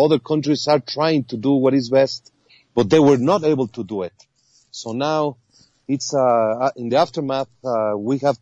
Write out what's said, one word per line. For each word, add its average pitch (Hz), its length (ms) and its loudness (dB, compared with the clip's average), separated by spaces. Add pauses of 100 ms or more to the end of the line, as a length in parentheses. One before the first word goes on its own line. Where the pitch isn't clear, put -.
other 151 160 2
countries 151 480 -2
are 147 120 4
trying 151 460 -2
to 120 120 -10
do 135 160 0
what 131 200 2
is 127 160 -2
best, 135 420 0 (440)
but 113 140 2
they 160 100 6
were 143 180 6
not 160 260 0
able 135 260 0
to 117 140 -10
do 95 200 -6
it. 87 100 -10 (580)
So - 200 -14
now 147 460 -4 (500)
it's, 139 260 -6
uh, 139 60 0
uh, 120 560 2
in 120 140 -10
the 127 80 0
aftermath, 135 520 -2 (160)
uh, 110 320 -2
we 120 220 -4
have 135 220 0